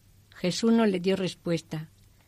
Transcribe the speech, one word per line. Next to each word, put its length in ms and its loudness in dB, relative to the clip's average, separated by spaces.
Jesús 360 0
no 140 4
le 140 0
dio 160 2
respuesta. 720 -6